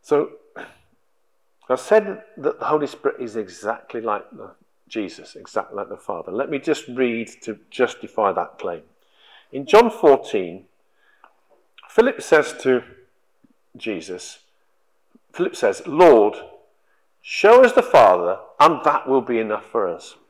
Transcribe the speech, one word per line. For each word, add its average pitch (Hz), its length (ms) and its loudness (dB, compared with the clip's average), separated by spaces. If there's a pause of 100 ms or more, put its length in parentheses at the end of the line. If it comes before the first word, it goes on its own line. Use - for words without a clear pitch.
So, - 300 -2 (1400)
I 131 60 -2
said 202 460 -2 (140)
that - 220 -6
the - 80 -10
Holy 151 200 -2
Spirit - 360 -8
is 113 140 -12
exactly 110 680 -10
like 107 280 -8
the, - 200 -20 (360)
Jesus, 92 480 -12
exactly - 420 -12
like 101 120 -12
the 98 80 -16
Father. 90 340 -12
Let 127 200 -8
me 143 80 -6
just 147 300 -6
read 120 400 -4 (140)
to 107 160 -14 (120)
justify 110 640 -4
that 87 260 -8
claim. 85 240 -12 (680)
In 139 140 -12
John 220 260 6
fourteen, 95 760 0 (1200)
Philip 247 320 0
says - 320 2 (100)
to 127 220 0 (920)
Jesus, 92 680 -14 (920)
Philip 185 240 -6
says, - 300 -2
"Lord, 139 500 6 (840)
show 240 420 4
us 240 80 2
the 262 100 2
Father, 92 560 4 (220)
and 156 240 2
that 147 240 -2
will 131 140 0
be 117 160 -4
enough 107 260 -6
for 104 240 -4
us." - 280 -12 (140)